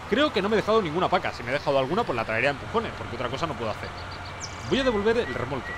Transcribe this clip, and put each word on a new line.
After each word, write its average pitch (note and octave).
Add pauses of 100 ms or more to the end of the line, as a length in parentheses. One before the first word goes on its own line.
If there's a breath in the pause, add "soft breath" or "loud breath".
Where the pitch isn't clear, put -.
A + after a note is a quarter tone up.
Creo D4
que G#3
no G3
me A3
he F#3+
dejado A3
ninguna E3
paca. C#3
Si -
me A#2+
he B2+
dejado C#3+
alguna, D3+
pues F3
la A2+
traeré A2+
a C#3+
empujones, F#3+
porque G2+
otra A#2+
cosa C3+
no D#3+
puedo A2
hacer. G2+ (800)
Voy G3+
a C4+
devolver A3+
el G3+
remolque. A#2+